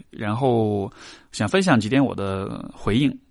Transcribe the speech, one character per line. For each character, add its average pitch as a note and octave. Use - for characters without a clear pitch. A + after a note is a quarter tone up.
然 G#2+
后 A2
想 A2
分 F#3+
享 C#3+
几 G#2
点 C3
我 G#2
的 F#2+
回 G#2+
应。 C#3